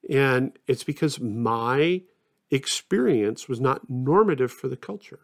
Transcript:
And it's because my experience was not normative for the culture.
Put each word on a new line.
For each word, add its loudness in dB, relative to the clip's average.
And 2
it's -2
because -2
my 0
experience 0
was -4
not -2
normative 2
for -10
the -6
culture. -16